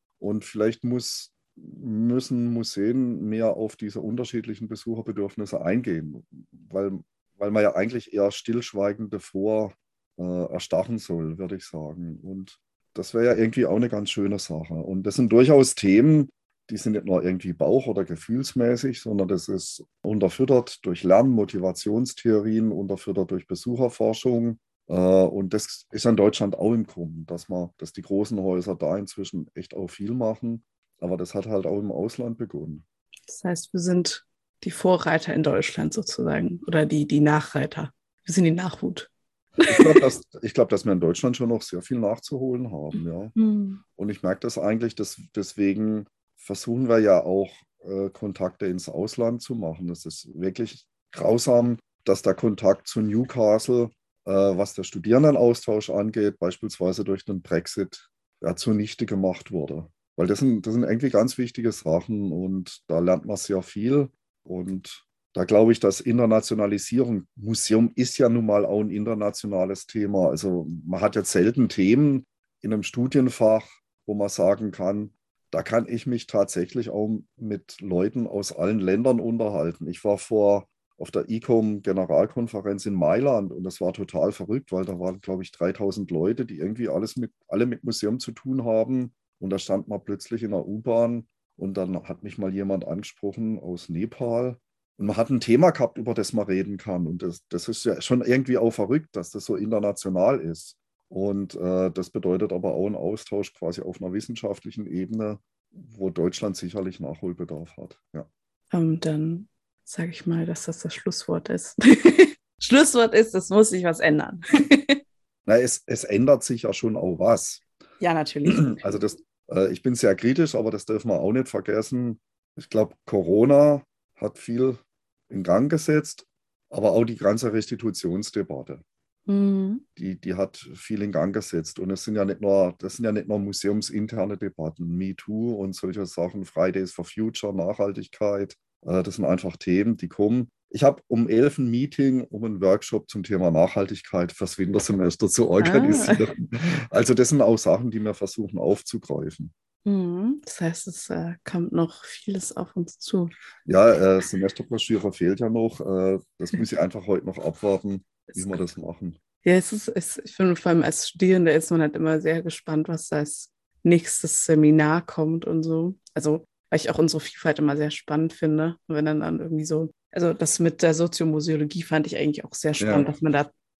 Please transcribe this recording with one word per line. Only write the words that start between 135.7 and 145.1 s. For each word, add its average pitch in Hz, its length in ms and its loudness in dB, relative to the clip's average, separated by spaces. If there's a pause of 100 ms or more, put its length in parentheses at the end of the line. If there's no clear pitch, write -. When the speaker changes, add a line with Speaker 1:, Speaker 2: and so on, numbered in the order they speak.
Speaker 1:
solche 92 320 -8
Sachen, 90 380 -6
Fridays 92 480 0
for 85 120 -10
Future, 110 500 -6
Nachhaltigkeit. 101 1000 -4 (280)
Äh, 90 200 0
das 92 140 -6
sind 95 80 -2
einfach 90 320 0
Themen, 101 400 0
die 87 120 -8
kommen. 117 400 0 (220)
Ich - 140 -4
hab 135 240 4
um 113 200 2
elf 131 300 4
ein 127 120 0
Meeting, 131 540 2
um 110 200 -10
einen 107 160 -6
Workshop 101 480 0
zum 101 140 -8
Thema 90 280 0
Nachhaltigkeit 92 840 0
fürs - 260 -8
Wintersemester 95 680 0